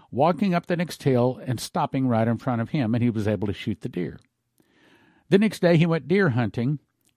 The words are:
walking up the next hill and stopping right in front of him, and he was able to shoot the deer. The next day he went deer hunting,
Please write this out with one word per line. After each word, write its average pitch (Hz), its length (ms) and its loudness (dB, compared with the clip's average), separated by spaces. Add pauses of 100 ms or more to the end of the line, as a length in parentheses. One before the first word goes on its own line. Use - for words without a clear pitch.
(120)
walking 175 420 0
up - 120 -2
the 175 100 -2
next 165 260 -6
hill 127 420 2
and 120 140 -4
stopping 143 480 -2
right 113 220 2
in 117 100 0
front 120 240 -4
of 113 60 -6
him, 120 260 -2
and 117 80 0
he 120 80 2
was 107 160 -2
able 104 220 0
to 101 40 -4
shoot - 280 -6
the - 80 -10
deer. - 320 -8 (1080)
The 185 80 4
next 214 240 0
day 170 160 6
he 170 80 4
went 160 200 -2
deer 185 220 2
hunting, 120 500 -2 (380)